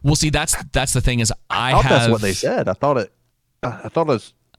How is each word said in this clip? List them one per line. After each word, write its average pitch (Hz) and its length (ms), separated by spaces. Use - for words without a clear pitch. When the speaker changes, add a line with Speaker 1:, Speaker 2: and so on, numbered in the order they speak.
Speaker 1:
Well, 147 120
see, 156 140
that's, 147 260
that's 135 200
the 127 80
thing 123 200
is 107 100
I 113 200
Speaker 2:
I - 20
thought 110 140
Speaker 1:
have 131 60
Speaker 2:
that's 117 100
what 110 100
they 98 120
said. 151 340
I 95 60
thought 139 240
it, 107 140
I, 135 40
I 107 40
thought 165 140
it 151 100
was - 200